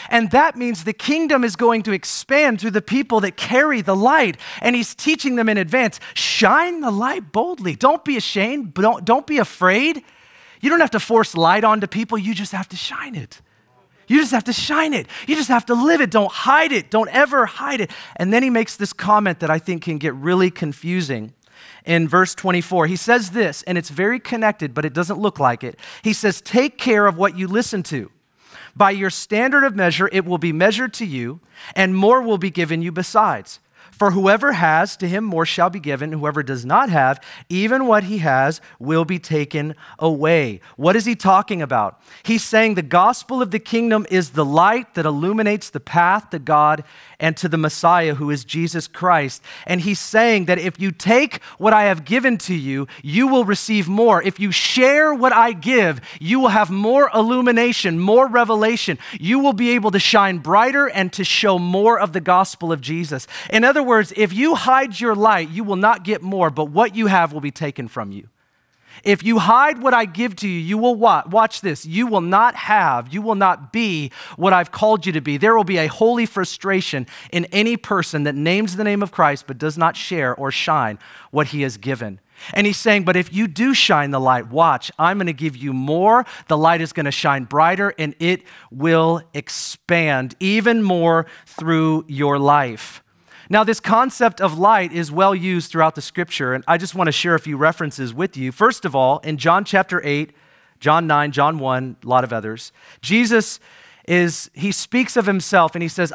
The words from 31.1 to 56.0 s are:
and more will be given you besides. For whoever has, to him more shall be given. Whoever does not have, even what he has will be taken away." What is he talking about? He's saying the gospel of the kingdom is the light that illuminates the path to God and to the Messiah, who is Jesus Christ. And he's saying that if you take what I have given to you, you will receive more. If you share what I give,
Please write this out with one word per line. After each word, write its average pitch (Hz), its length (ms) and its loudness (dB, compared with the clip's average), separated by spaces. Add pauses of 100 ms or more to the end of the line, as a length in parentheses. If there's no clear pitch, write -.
and 185 200 2
more 220 260 4
will 226 160 -2
be 180 140 -4
given 165 320 -2
you 175 80 -4
besides. 175 680 -2 (320)
For 202 200 2
whoever 202 420 2
has, 170 440 2
to 185 100 -6
him 190 160 -4
more 170 220 -2
shall 175 240 0
be 185 100 -8
given. 143 320 -6
Whoever 151 300 -4
does 127 240 -8
not 208 240 2
have, 139 300 2 (300)
even 220 360 0
what 214 200 2
he 202 140 -6
has 143 420 0 (180)
will 160 260 0
be 180 140 -4
taken 151 560 -6 (220)
away." 156 640 0 (140)
What 165 200 2
is 220 100 0
he 233 100 -2
talking 190 480 0
about? 120 360 -2 (240)
He's 226 200 0
saying 220 320 2
the 175 80 0
gospel 208 580 0
of 226 80 -2
the 202 100 -4
kingdom 226 500 -2
is 180 220 0
the 147 140 0
light 190 480 2
that 165 120 -4
illuminates 202 640 -2
the 143 100 -12
path 175 500 0
to 170 100 -10
God 151 440 2 (360)
and 160 180 -2
to 180 100 -4
the 165 100 -2
Messiah, 165 580 2
who 147 160 -4
is 139 120 -4
Jesus 165 440 -6
Christ. 160 560 -2 (240)
And 180 140 -2
he's 190 180 -2
saying 220 460 2
that 175 120 2
if 170 220 -6
you 190 120 -2
take 240 480 0 (200)
what 208 120 2
I 214 120 6
have 185 200 0
given 233 360 0
to 180 160 -6
you, 135 320 -6 (160)
you 185 240 0
will 254 180 2
receive 202 420 -2
more. 202 360 4
If 185 160 -4
you 202 120 -2
share 285 640 2
what 254 180 2
I 233 200 4
give, 180 500 0 (180)